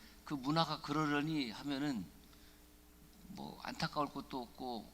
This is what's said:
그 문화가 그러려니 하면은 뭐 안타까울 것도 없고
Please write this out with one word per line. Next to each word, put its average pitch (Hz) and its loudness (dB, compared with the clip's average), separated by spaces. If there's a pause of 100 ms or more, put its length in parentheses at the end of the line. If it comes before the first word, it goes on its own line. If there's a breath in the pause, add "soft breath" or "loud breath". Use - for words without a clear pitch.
(240 loud breath)
그 - -4
문화가 151 2
그러려니 147 2
하면은 139 -2 (1200 loud breath)
뭐 71 -8
안타까울 147 2
것도 135 -4
없고 120 -6